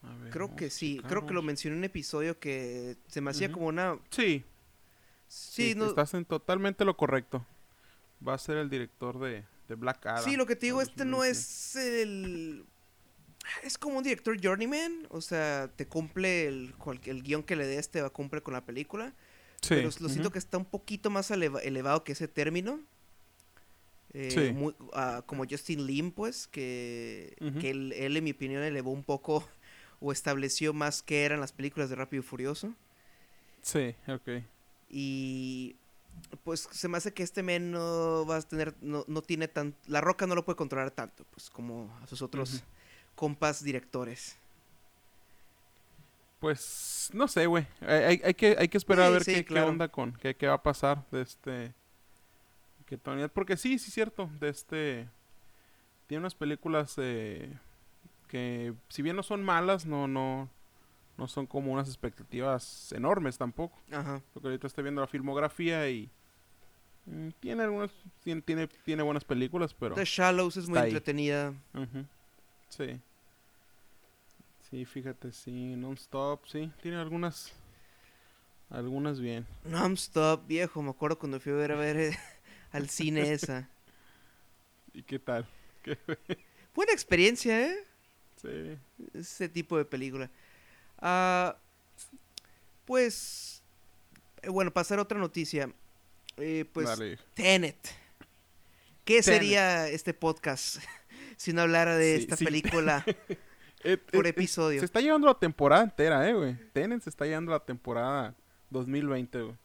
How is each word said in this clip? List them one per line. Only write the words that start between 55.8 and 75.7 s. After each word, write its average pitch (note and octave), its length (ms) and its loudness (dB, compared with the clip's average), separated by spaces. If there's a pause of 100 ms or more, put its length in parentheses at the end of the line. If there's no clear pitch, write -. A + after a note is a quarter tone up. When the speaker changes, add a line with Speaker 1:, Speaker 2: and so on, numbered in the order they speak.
Speaker 1:
Tiene D3+ 140 -6
unas F3+ 140 -6
películas, D3+ 600 -2
eh, A#2 540 -4 (760)
que A#2+ 440 -4 (140)
si - 140 -8
bien E3 160 0
no G3 60 -4
son G3+ 200 -4
malas, F3+ 420 2
no, C#3+ 220 0
no, C3 420 -2 (680)
no B2+ 100 -8
son C#3 180 -6
como C3+ 280 -2
unas C3+ 160 -2
expectativas B2+ 1040 -6
enormes C#3 440 0
tampoco. C#3 400 -6 (140)
Speaker 2:
Ajá. C#3 300 -6 (120)
Speaker 1:
Porque C3+ 140 -10
ahorita C3 200 -4
estoy C#3 160 -6
viendo C#3+ 180 -2
la C3+ 60 0
filmografía D3 840 -2
y, A#2 200 -6 (960)
mm, D#3+ 240 -10 (120)
tiene A#3 220 -2
algunas, G#3 280 -2 (320)
tiene, E3 180 -4
tiene, D#3+ 260 0 (180)
tiene D#3 180 0
buenas D3 220 0
películas, C#3+ 480 0
pero G#2+ 220 -4
Speaker 2:
The G2 100 0
Shallows F3+ 500 4
es F3 140 -6
muy E3+ 80 4
Speaker 1:
está B2 60 8
ahí. A2+ 80 4
Speaker 2:
entretenida. C#3+ 640 0 (200)
Speaker 1:
Ujú. C3 320 -6 (640)
Sí. B2+ 320 -8 (1700)
Sí, B2+ 160 -8
fíjate, B2+ 460 -10
sí, B2 440 -8